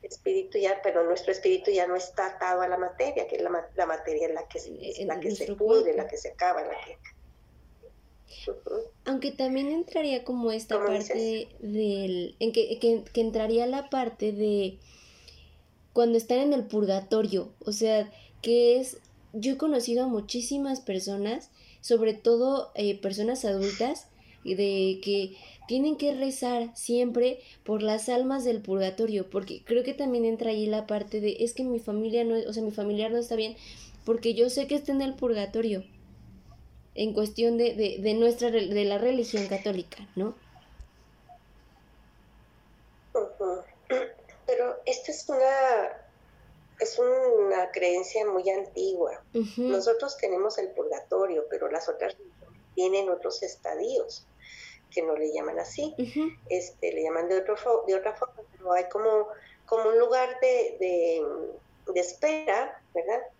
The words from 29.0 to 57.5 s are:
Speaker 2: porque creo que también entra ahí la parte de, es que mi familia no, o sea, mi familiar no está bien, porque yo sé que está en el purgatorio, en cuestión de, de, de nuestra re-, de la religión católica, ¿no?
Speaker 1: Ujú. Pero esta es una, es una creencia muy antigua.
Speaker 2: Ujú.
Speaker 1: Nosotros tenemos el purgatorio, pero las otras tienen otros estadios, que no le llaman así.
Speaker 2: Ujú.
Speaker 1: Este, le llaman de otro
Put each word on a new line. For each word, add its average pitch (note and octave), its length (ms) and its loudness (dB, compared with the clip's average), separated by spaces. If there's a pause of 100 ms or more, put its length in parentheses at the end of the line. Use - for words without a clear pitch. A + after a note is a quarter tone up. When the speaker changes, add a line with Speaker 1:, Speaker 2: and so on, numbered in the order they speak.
Speaker 2:
porque - 340 -6
creo B3 200 2
que C#4 100 -2
también B3+ 320 0
entra A3+ 240 0
ahí G#3+ 160 0
la G#3+ 220 -2
parte G#3 340 -2
de, G#3 200 0
es A#3 120 0
que C4 100 -4
mi A#3+ 160 -2
familia A3 460 0
no, A3+ 100 0 (140)
o - 20 -6
sea, A3 120 -4
mi G#3+ 80 -2
familiar G#3 400 -2
no A#3 80 0
está A#3 160 -4
bien, A3 200 -2 (500)
porque A3+ 280 2
yo A#3+ 160 4
sé C#4 180 -2
que D4 80 2
está C#4+ 160 -2
en C4+ 120 2
el C4 120 -4
purgatorio, G#3+ 680 -2 (1120)
en G#3+ 180 -2
cuestión A3 440 2
de, A#3 160 2
de, G#3 260 -2
de G#3+ 160 2
nuestra A#3 340 4
re-, A3 180 2
de G3+ 180 2
la G3+ 140 2
religión A3+ 480 0
católica, G3 680 -4
¿no? G#3 200 -2 (2750)
Speaker 1:
Ujú. F#3+ 480 -4 (840)
Pero B3 400 0
esta B3+ 260 -4
es - 180 -10
una, C4 680 2 (840)
es A3+ 200 -2
una A3+ 720 4
creencia F#3 540 0
muy F#3+ 240 0
antigua. F#3+ 760 -2 (100)
Speaker 2:
Ujú. A3+ 300 -2
Speaker 1:
Nosotros B3+ 540 2
tenemos F#3+ 400 0
el - 140 -4
purgatorio, D#3+ 800 -2
pero D#3 200 -4
las D#3+ 200 -4
otras - 260 -4 (600)
tienen F#3+ 340 2
otros - 340 -4
estadios, - 840 -4 (680)
que F3 100 -2
no D#3+ 140 0
le D3+ 180 -2
llaman - 260 -4
así. D4 380 -6
Speaker 2:
Ujú. D4 320 -2 (200)
Speaker 1:
Este, F3+ 420 -2
le D#3 120 -2
llaman E3 260 -2
de F#3+ 80 4
otro G3+ 180 0